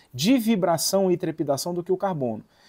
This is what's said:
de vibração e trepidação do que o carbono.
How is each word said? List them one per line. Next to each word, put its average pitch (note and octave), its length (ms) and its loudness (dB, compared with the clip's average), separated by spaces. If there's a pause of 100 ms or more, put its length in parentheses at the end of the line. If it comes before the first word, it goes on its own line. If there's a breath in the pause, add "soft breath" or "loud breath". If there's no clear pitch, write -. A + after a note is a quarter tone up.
(140 soft breath)
de F#3 240 2
vibração F#3+ 720 2
e F3 40 4
trepidação D#3+ 580 -4
do F3 100 -4
que F3+ 80 -2
o F#3 60 2
carbono. C#3 460 -4 (260 soft breath)